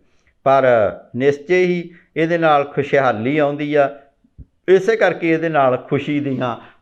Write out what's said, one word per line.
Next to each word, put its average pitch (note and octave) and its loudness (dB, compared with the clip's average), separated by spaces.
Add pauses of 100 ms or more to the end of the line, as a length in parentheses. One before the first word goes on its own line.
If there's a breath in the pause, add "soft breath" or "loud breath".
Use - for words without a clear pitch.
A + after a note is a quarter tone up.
(440)
ਪਰ C3+ 4 (520)
ਨਿਸ਼ਚੇ C#3+ 0
ਹੀ F3 -4 (260 loud breath)
ਇਹਦੇ E3 0
ਨਾਲ D3+ 2
ਖੁਸ਼ਹਾਲੀ C3+ -2
ਆਉਂਦੀ D3 -2
ਆ। C#3 0 (680)
ਇਸੇ F#3+ 4
ਕਰਕੇ F3+ 0
ਇਹਦੇ D#3+ 0
ਨਾਲ C3+ 2
ਖੁਸ਼ੀ C#3+ -4
ਦੀਆਂ B2+ -6